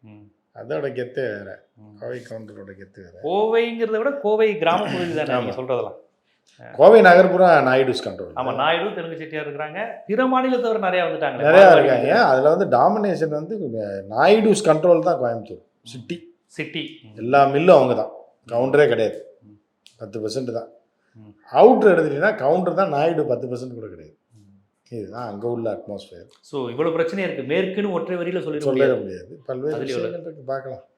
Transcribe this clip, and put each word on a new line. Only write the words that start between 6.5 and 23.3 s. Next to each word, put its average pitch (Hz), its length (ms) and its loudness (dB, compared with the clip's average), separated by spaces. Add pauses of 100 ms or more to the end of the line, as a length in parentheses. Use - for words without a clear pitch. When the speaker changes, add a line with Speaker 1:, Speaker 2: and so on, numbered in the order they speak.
Speaker 2:
கோவை 208 260 10
நகர்ப்புற 180 600 6
நாயுடுஸ் 131 460 0
கண்ட்ரோல். 95 280 -12
Speaker 1:
ஆமா, 127 200 -6
நாயுடு, 170 380 -2
தெலுங்கு 165 240 -12
செட்டியார் 151 300 -12
இருக்கிறாங்க. 151 400 -12 (200)
பிற 220 180 0
மாநிலத்தவர் 254 540 -2
நிறைய 180 240 -2
வந்துட்டாங்களே. 151 380 -4
Speaker 2:
நிறைய 165 240 10
Speaker 1:
மார்வாடி 175 120 10
Speaker 2:
இருக்காங்க. 139 460 2
அதுல 143 320 4
வந்து 180 220 0
டாமினேஷன் 175 520 0
வந்து 156 300 -8 (500)
நாயுடுஸ் 196 580 2
கண்ட்ரோல் 160 320 4
தான் 165 220 -2
கோயம்புத்தூர் 117 360 -6
Speaker 1:
ம். - 260 -20
Speaker 2:
சிட்டி. 123 520 -16 (100)
Speaker 1:
சிட்டி. - 580 -14
ம். 107 140 -20
Speaker 2:
எல்லா 127 280 4
மில்லும் 160 300 4
அவங்க 127 180 4
தான். 107 180 -4 (360)
கவுண்டரே 135 400 2
கிடையாது. 113 380 -4 (180)
Speaker 1:
ம். - 160 -20 (380)
Speaker 2:
பத்து 107 300 -10
பர்சன்ட் 120 260 -8
தான். 113 140 -8 (480)
Speaker 1:
ம். 110 420 -8
Speaker 2:
அவுட்டர் 208 380 6
எடுத்துட்டீங்கன்னா 156 400 -2
கவுண்டர் 170 380 -2
தான், 185 160 -2
நாயுடு 151 360 -2
பத்து 117 220 -6